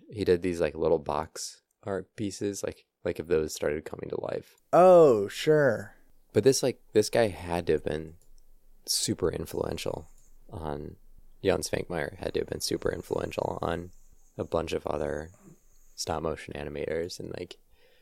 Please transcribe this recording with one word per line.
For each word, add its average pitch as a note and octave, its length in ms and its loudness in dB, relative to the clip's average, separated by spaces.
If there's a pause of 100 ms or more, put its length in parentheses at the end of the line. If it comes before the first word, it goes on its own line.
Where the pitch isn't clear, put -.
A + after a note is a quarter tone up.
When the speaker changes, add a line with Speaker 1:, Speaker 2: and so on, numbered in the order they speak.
Speaker 1:
he G2+ 160 -6
did F2+ 160 4
these, F2 180 -2
like, D#2 160 0
little D#2+ 240 2
box D2+ 600 -8 (220)
art F#2+ 320 -8
pieces, G2+ 480 -6
like, - 220 -8 (180)
like, F2 160 -2
if D#2 80 -10
those D#2 260 0
started D#2 320 -2
coming - 240 -10
to - 120 -6
life. - 340 -8 (180)
Speaker 2:
Oh, D#3 540 8
sure. C3 680 2 (380)
Speaker 1:
But G#2+ 100 6
this, C3 200 6
like, B2+ 160 -2 (140)
this G#2+ 160 4
guy A#2 180 4
had F2 400 -2
to E2 60 4
have D2+ 100 0
been D#2 320 -4 (680)
super - 460 0
influential - 760 -4 (420)
on, D2+ 460 -8 (480)
Jan F2+ 180 4
Svankmajer - 560 -6
had - 180 -6
to - 60 0
have - 80 -6
been - 120 -6
super - 300 -2
influential - 680 -4
on E2+ 300 -4 (460)
a G2+ 60 -6
bunch E2 300 -2
of D#2+ 140 -4
other D2+ 420 -4 (640)
stop D#2 280 -4
motion D#2 320 -6
animators, D2 640 -6
and, F2 180 -10
like, - 200 -12 (440)